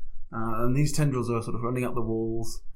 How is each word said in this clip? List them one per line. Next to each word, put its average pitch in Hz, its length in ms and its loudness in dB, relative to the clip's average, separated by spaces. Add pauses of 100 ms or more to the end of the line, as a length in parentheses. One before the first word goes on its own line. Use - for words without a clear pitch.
(320)
Uh, 113 340 0
and 127 100 4
these 151 160 4
tendrils 127 380 2
are 113 120 0
sort 123 120 -4
of 117 80 -2
running 123 220 -2
up 120 100 -2
the 117 80 0
walls. 113 600 -2 (140)